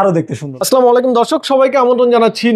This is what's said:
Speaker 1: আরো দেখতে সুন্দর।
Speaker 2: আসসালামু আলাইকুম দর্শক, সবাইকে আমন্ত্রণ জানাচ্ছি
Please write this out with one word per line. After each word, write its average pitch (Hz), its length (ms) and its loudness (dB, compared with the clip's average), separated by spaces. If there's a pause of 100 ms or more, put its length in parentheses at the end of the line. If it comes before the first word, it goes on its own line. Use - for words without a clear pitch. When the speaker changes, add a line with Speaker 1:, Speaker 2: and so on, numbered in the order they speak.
Speaker 1:
আরো 196 180 2
দেখতে 160 220 -6
সুন্দর। 139 240 -14
Speaker 2:
আসসালামু 254 280 2
আলাইকুম 247 280 0
দর্শক, 277 200 -2 (120)
সবাইকে 269 320 2
আমন্ত্রণ 247 300 0
জানাচ্ছি 226 420 0